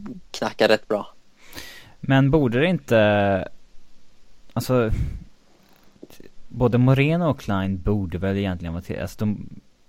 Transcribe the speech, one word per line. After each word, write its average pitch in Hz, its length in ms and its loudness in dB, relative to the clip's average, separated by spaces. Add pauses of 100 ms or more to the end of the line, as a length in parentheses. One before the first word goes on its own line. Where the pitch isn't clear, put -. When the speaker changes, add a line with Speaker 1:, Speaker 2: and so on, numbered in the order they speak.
(320)
Speaker 1:
knackar - 360 0
rätt 110 200 2
bra. 104 260 -4 (840)
Speaker 2:
Men 135 320 4
borde 131 280 2
det 160 80 4
inte, 104 800 2 (1080)
alltså, 120 380 0 (1600)
både 120 300 2
Moreno 139 520 4
och 127 100 -2
Klein 95 420 -2
borde 98 360 -2
väl 95 200 -2
egentligen 87 360 -4
vara 85 100 -8
till, - 180 -8
alltså, - 180 -10
de, 104 300 -4 (400)